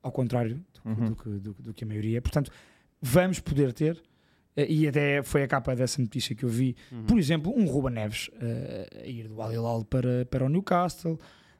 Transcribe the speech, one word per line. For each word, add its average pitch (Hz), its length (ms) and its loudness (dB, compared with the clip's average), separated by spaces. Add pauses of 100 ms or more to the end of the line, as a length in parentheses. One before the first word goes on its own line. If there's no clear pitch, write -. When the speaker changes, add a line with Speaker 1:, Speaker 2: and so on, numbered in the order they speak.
Speaker 1:
ao 131 100 -6
contrário 120 440 0
do, - 340 -12
Speaker 2:
Uhum. 113 180 0
Speaker 1:
do 113 80 -2
que, 113 140 -12
do, 101 240 -8
do 117 180 -14
que - 100 -12
a 113 40 -8
maioria. 107 340 -2
Portanto, - 300 -2 (500)
vamos 175 400 4
poder 139 320 2
ter, 156 300 -2 (520)
eh, 147 160 2
e 156 160 4
até 143 360 2
foi 143 200 2
a 131 60 0
capa 135 260 0
dessa 123 280 0
notícia 120 340 -2
que - 80 -6
eu 120 60 0
vi, 120 260 2 (160)
Speaker 2:
Uhum. 113 120 -10
Speaker 1:
por 240 140 6
exemplo, 160 380 2
um 220 80 6
Ruben 131 300 2
Neves, 107 340 -4 (100)
eh, 117 640 -6
a - 40 -14
ir 113 220 -10
do 110 120 -12
Al 110 100 -4
Hilal 117 360 -2
para, 123 400 2
para 131 180 0
o 131 60 2
Newcastle. 175 680 0 (420)